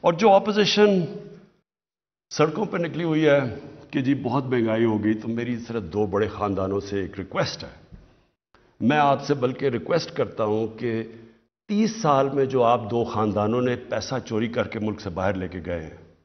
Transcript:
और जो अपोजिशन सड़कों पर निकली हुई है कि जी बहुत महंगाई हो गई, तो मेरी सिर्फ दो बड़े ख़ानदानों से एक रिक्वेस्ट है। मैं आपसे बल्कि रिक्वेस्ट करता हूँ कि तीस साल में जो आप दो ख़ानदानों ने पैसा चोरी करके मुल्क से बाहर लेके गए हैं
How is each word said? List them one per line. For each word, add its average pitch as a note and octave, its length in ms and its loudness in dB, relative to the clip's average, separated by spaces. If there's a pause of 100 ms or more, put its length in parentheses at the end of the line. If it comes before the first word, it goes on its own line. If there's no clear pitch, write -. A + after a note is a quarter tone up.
और F3 100 4
जो G3+ 160 4
अपोजिशन G3 760 4 (1200)
सड़कों D3+ 360 0
पर F#3+ 120 -6
निकली E3 260 -4
हुई D#3 160 0
है C#3+ 200 6 (520)
कि C#3+ 100 -2
जी C3 120 2
बहुत B2+ 320 -2
महंगाई A#2 380 2
हो A2 140 2
गई, G#2 160 2
तो A2+ 140 -8
मेरी A#2 280 -4
सिर्फ A2+ 260 -6
दो G2 240 -2
बड़े G2+ 220 0
ख़ानदानों G2 520 -2
से G2 240 -4
एक G2 140 -12
रिक्वेस्ट - 440 -4
है। - 100 -16 (1080)
मैं C#3+ 160 4
आपसे C#3+ 360 4
बल्कि C3+ 340 0
रिक्वेस्ट D#3 420 -2
करता A#2 340 -2
हूँ G#2+ 240 0
कि A2+ 520 -6 (480)
तीस G#3+ 340 0
साल C#3 280 4
में C#3 180 0
जो B2+ 140 2
आप A#2 180 4
दो A2+ 240 0
ख़ानदानों G#2+ 580 0
ने B2 120 0
पैसा A#2 440 -6
चोरी A2+ 300 -2
करके A2+ 300 -4
मुल्क G#2 220 -4
से G2 100 -8
बाहर F#2 260 -2
लेके F2+ 240 -8
गए E2+ 200 -6
हैं D#2 180 -14 (260)